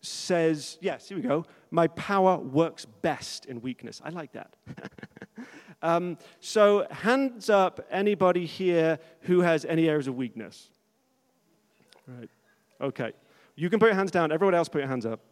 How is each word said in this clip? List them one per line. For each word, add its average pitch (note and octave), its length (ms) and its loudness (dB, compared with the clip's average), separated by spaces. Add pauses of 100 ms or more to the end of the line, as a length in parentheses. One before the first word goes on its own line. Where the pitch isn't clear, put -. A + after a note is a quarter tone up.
says, D#3+ 800 -2
yes, E3+ 280 -6
here G3 80 -10
we E3 60 -6
go, D#3 220 0 (260)
"My E3 180 2
power F#3+ 480 2
works D3+ 480 -2
best - 640 -6
in B2 140 -10
weakness." A#2+ 440 -12
I D3 60 -10
like E3 220 -12
that. - 240 -16 (200)
<laughs> - 320 -18 (760)
Um, E3+ 360 -2 (220)
so G#3 500 4
hands B3 580 -2
up, F#3+ 420 2
anybody F3+ 560 2
here E3 520 0 (240)
who F3+ 180 2
has E3 240 2
any D#3+ 240 2
areas D3+ 200 0
of B2+ 80 -6
weakness? A2+ 540 -10 (1400)
Right. B2 240 -18 (500)
Okay. C3 320 -6 (420)
You E3+ 160 -2
can A3 80 2
put G#3 80 6
your A3 80 6
hands F#3+ 160 0
down. D#3+ 220 2
Everyone F#3 220 4
else E3+ 140 2
put D3+ 100 -4
your C#3 100 -2
hands B2+ 180 -4
up. A2+ 140 -6 (120)